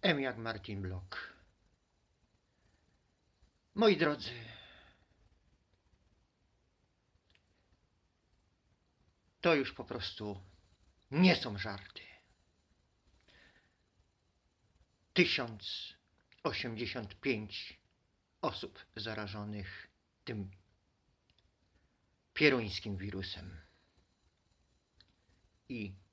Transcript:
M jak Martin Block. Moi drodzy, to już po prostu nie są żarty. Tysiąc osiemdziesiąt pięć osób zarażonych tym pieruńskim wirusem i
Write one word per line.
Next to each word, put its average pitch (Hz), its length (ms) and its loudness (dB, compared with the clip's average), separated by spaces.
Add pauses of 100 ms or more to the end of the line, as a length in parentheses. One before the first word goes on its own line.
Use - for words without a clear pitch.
M 156 140 4
jak 131 160 -2
Martin 107 460 -6
Block. 92 500 -8 (2500)
Moi 208 220 8
drodzy, 147 340 2 (4000)
to 170 140 6
już 139 180 2
po 117 120 -10
prostu 104 560 -6 (720)
nie 170 260 8
są 104 220 -4
żarty. 98 440 -8 (3000)
Tysiąc - 840 2 (480)
osiemdziesiąt 117 760 -4
pięć 110 600 -4 (640)
osób - 440 -6 (100)
zarażonych 104 960 -8 (340)
tym 101 260 -6 (1800)
pieruńskim 113 640 4
wirusem 92 640 -8 (2000)
i 104 260 -6 (180)